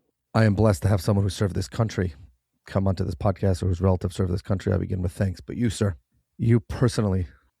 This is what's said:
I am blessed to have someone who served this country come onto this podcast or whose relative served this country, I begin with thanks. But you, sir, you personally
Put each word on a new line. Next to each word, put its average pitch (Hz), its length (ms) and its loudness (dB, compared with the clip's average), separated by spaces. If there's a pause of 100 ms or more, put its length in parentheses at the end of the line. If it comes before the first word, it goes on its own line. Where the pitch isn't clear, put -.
(340)
I 113 100 4
am 107 100 4
blessed 107 280 2
to 104 60 0
have 101 120 2
someone 101 240 0
who 101 60 0
served 92 240 -2
this 98 140 -4
country 104 460 -2 (520)
come 98 200 0
onto 95 180 0
this 98 100 -4
podcast 95 480 0
or 101 40 0
whose 90 140 0
relative 92 320 2
served 92 200 -2
this 87 100 -2
country, 98 300 -2
I 95 40 2
begin 92 260 -2
with 90 100 -2
thanks. 95 280 -4
But - 160 -12
you, 117 140 0
sir, 101 260 -2 (420)
you 117 220 4
personally 101 680 0 (340)